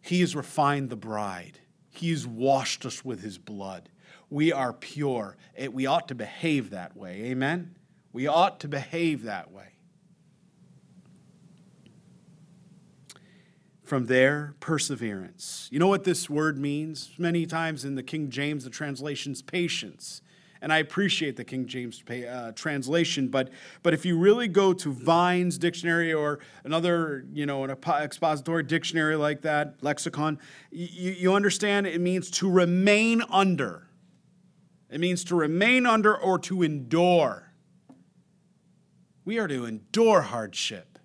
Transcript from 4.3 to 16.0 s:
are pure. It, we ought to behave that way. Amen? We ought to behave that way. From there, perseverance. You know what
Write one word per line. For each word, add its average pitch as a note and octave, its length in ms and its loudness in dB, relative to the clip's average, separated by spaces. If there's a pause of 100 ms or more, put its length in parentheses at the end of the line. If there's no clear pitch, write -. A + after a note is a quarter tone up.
are C3 200 -2
pure. B2 640 -6 (200)
It, B2+ 160 -10
we C3 140 -4
ought C#3+ 220 0
to C3+ 60 -8
behave B2 560 -4
that F2+ 240 -12
way. F#2+ 320 -12
Amen? C#3 500 -4 (360)
We B2+ 140 -4
ought E3+ 340 2
to D3 80 -10
behave C#3+ 540 -4
that G2 280 -10
way. F#2+ 200 -20 (4000)
From B2+ 240 -2
there, C#3+ 540 4
perseverance. - 1120 -6
You C3+ 60 -2
know F3+ 100 6
what G3 160 2